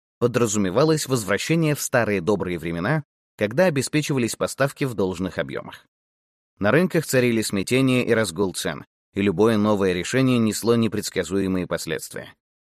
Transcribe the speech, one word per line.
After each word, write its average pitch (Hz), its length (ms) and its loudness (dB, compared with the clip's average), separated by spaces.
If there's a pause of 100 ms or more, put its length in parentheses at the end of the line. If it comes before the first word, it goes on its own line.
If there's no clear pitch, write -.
(180)
подразумевалось 120 880 2
возвращение 131 680 0
в - 60 -4
старые 104 400 0
добрые 90 380 0
времена, 85 460 -2 (320)
когда 120 300 2
обеспечивались 139 680 0
поставки - 500 -2
в 123 100 -4
должных 92 440 -2
объёмах. - 480 -8 (720)
На 104 140 0
рынках 165 320 2
царили 120 380 2
смятение 123 600 0
и 110 100 0
разгул 95 400 0
цен, 80 300 -6 (280)
и 98 80 -2
любое 101 380 4
новое 101 340 2
решение 123 460 0
несло 110 360 2
непредсказуемые 95 920 0
последствия. - 680 -8 (400)